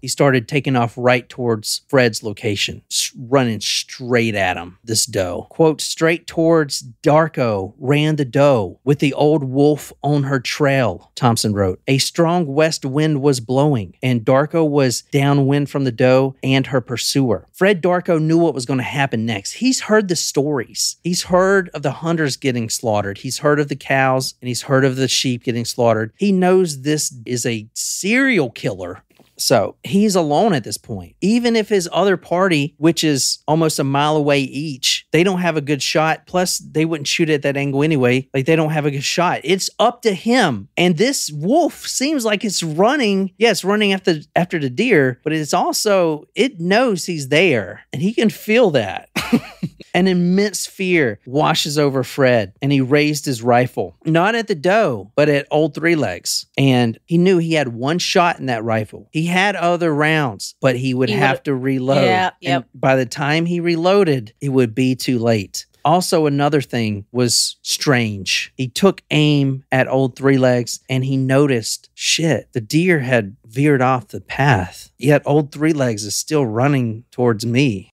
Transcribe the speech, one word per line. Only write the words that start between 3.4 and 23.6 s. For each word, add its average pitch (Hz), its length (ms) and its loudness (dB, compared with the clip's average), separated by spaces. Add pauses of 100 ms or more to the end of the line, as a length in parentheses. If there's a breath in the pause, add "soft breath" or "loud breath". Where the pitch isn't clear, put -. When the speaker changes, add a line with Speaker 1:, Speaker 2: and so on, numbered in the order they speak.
Speaker 1:
straight 117 720 -2
at 92 220 0
him, 87 260 -12
this 113 240 -4
doe. 92 440 -4
Quote, 156 320 2
"Straight 160 440 -2
towards 165 560 0 (220)
Darko 135 760 0
ran 147 380 0
the 147 80 -2
doe 123 600 2
with 143 140 2
the 139 140 0
old 151 300 2
wolf 139 480 0 (100)
on 143 220 0
her 135 160 -2
trail," 127 760 -2
Thompson 113 380 0
wrote. 98 320 0
"A 135 120 2
strong 170 480 0
west 151 400 -2
wind 147 360 0
was 135 200 2
blowing, 127 600 0
and 123 220 0
Darko 147 420 2
was 143 360 0 (100)
downwind 143 580 2
from 143 140 -2
the 127 80 -2
doe 131 500 4
and 135 260 0
her 135 120 0
pursuer. 120 720 -2
Fred 180 320 0
Darko 180 380 0
knew 160 160 2
what 165 160 2
was 127 120 -6
gonna 131 180 -2
happen 117 420 -2
next. 107 300 -6
He's 254 260 0
heard 214 260 2
the 170 80 0
stories. - 880 -4
He's 175 200 -4
heard 185 500 2
of 160 80 -10
the 143 100 -2
hunters 160 460 -2
getting 120 320 -4
slaughtered. 101 480 -4
He's - 220 -10
heard 147 200 2
of 147 80 -2